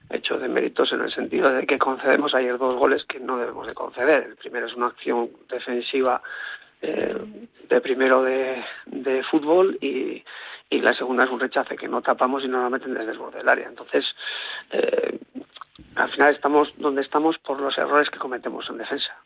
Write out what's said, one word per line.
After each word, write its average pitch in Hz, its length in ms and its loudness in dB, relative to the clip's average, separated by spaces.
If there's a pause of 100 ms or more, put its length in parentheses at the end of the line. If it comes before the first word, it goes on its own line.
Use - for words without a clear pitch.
(100)
hecho - 280 -4
de 127 100 -6
méritos - 440 0
en - 80 -2
el - 120 -4
sentido 147 400 0
de 131 140 -2
que 135 120 2
concedemos 135 560 2
ayer 123 240 0
dos 127 180 0
goles 135 280 0
que - 140 -10
no 127 200 -4
debemos 117 280 -6
de 113 80 -12
conceder. 135 500 0
El 107 120 -14
primero 113 300 -8
es 113 80 -10
una 120 140 0
acción 120 420 -2 (180)
defensiva, 123 720 -2 (600)
eh, - 340 -2 (520)
de 123 120 6
primero 131 420 4
de, 131 400 0 (220)
de 131 400 -2
fútbol 165 560 4
y, 127 420 -2 (480)
y 110 100 2
la 117 140 6
segunda 127 300 2
es 127 60 2
un 120 100 -2
rechace 127 360 -2
que - 120 -8
no 120 140 -2
tapamos 135 420 2
y 135 40 -2
no 127 140 0
nos 123 80 0
meten 123 240 -4
desde 110 180 -4
el 117 60 -10
borde - 200 -12
del 120 100 -2
área. 127 180 2
Entonces, - 380 -2 (640)
eh, - 480 0 (800)
al - 160 0
final 143 220 6
estamos 147 440 4
donde 139 240 0
estamos 156 360 2
por 139 220 -6
los 135 160 -2
errores 143 340 4
que - 80 -10
cometemos - 520 -8
en 113 80 -10
defensa. 143 480 -6